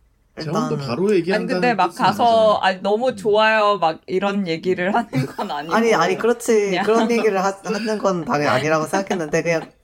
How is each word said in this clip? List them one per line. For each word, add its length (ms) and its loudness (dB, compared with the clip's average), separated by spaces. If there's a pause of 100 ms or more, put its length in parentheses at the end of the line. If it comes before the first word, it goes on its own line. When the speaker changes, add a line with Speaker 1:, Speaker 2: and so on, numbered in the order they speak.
(420)
Speaker 1:
재원도 360 -2
Speaker 2:
일단 100 -8
Speaker 1:
바로 280 0
얘기한다는 380 0
Speaker 3:
아니, 80 0
근데 140 2
막 160 2
Speaker 1:
뜻은 140 -4
Speaker 3:
가서, 180 2 (320)
Speaker 1:
아니잖아. 100 -2
Speaker 3:
"아니, 160 0
너무 340 0
좋아요." 600 2
막 300 -2
이런 400 -2
얘기를 480 -2
하는 320 -2
건 240 -8
아니고. 240 -4
Speaker 2:
아니, 180 2
아니, 240 2
그렇지. 540 2
Speaker 3:
그냥 140 0
Speaker 2:
그런 260 2
얘기를 320 2
하-, 100 0 (100)
하는 360 -4
건 260 -2
당연히 240 0
아니라고 380 0
생각했는데, 560 -2
그냥 280 -2 (120)